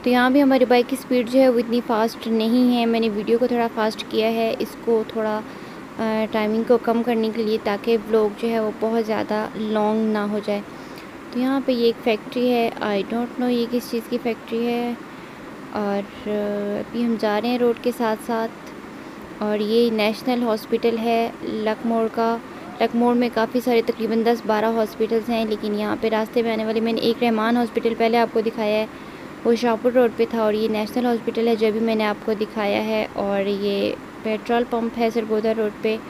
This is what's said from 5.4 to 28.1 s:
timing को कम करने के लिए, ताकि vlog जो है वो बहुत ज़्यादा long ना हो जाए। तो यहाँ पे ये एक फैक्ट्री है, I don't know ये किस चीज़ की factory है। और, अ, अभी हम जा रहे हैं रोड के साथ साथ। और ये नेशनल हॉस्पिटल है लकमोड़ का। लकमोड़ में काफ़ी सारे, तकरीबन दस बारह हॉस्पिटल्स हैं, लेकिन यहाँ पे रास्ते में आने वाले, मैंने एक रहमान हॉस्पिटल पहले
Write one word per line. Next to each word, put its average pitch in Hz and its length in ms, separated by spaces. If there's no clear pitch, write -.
timing 214 400
को 240 120
कम 226 260
करने 226 260
के 220 140
लिए, 214 140
ताकि 220 400
vlog 214 400
जो 226 100
है 226 160
वो 214 180
बहुत 220 240
ज़्यादा 214 520
long 214 560
ना 208 100
हो 208 160
जाए। 202 240
तो 247 60
यहाँ 262 220
पे 262 120
ये 233 140
एक 226 80
फैक्ट्री 247 540
है, 233 220
I 202 320
don't 233 240
know 247 220
ये 240 160
किस 240 260
चीज़ 233 180
की 240 80
factory 233 480
है। 240 320
और, 202 280
अ, 208 840
अभी 233 160
हम 233 140
जा 208 200
रहे 226 140
हैं 247 80
रोड 240 180
के 247 140
साथ 220 260
साथ। 226 320
और 214 200
ये 226 280
नेशनल 220 540
हॉस्पिटल 226 540
है 226 360
लकमोड़ 220 640
का। 226 320
लकमोड़ 233 340
में 240 160
काफ़ी 226 300
सारे, 233 200
तकरीबन 226 420
दस 226 220
बारह 214 220
हॉस्पिटल्स 220 640
हैं, 226 180
लेकिन 214 260
यहाँ 208 240
पे 220 120
रास्ते 220 340
में 226 100
आने 220 120
वाले, 220 160
मैंने 226 200
एक 233 220
रहमान 226 340
हॉस्पिटल 233 360
पहले 226 240